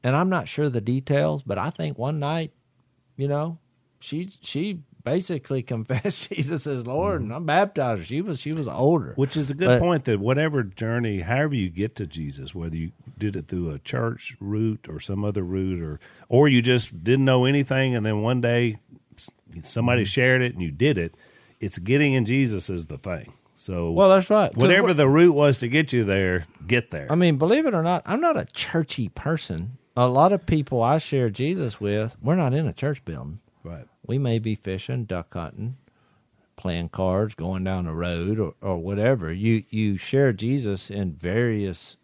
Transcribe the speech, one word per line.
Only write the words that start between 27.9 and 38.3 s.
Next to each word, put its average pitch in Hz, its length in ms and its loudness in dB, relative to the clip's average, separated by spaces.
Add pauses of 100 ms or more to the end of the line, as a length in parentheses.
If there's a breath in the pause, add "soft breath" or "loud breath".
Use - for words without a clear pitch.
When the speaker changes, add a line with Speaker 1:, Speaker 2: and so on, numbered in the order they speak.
Speaker 1:
I'm 220 140 -2
not 330 160 0
a - 160 -4
churchy - 560 -4
person. 123 680 -6 (200)
A 123 100 4
lot 139 220 6
of 202 140 0
people 135 380 0
I 135 160 4
share 127 320 0
Jesus 135 500 -4
with, 104 400 -2
we're 156 160 2
not 143 160 2
in 151 140 0
a 87 80 -4
church 139 320 -4
building. 73 340 -10 (240)
Speaker 2:
Right. 82 220 -14 (200)
Speaker 1:
We 120 120 -2
may 120 200 0
be 110 160 -2
fishing, 104 520 -6
duck 87 260 -8
hunting, 101 460 -8 (760)
playing 85 360 -6
cards, 95 440 0
going 92 300 -6
down 92 220 -2
the 80 80 -6
road, 87 440 -2